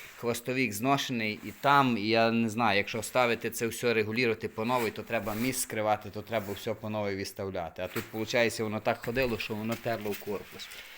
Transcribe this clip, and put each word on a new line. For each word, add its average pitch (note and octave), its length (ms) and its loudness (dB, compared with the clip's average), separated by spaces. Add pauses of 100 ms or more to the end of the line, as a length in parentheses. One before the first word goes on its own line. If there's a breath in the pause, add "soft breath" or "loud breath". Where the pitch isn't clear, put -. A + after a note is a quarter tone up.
(160 loud breath)
хвостовик A#2+ 560 0
зношений, A2+ 720 0
і G#2 60 -8
там, C3+ 480 6
і G#2 100 0
я A2+ 220 6
не A#2 180 4
знаю, G#2 300 4
якщо G#2 240 -2
ставити A#2 480 2
це A#2 160 -2
все, A2+ 280 0
регулювати A2 540 2
по A2 160 -4
новій, A#2+ 260 2
то G#2 120 -10
треба A2 320 -2
міст A#2+ 260 0
скривати, G#2+ 500 0
то G#2 120 -8
треба G#2 300 -4
все G#2 220 -4
по G#2+ 160 -8
новій G2+ 260 -2
відставляти. F#2+ 680 -6
А F#2 60 -4
тут, A2+ 160 -4
получається, A2+ 600 0
воно G#2+ 160 -4
так A#2 180 0
ходило, A#2+ 400 0
що - 160 -6
воно A2+ 200 -2
терло G#2+ 360 -4
в G2+ 100 -6
корпус. - 480 -8 (300 loud breath)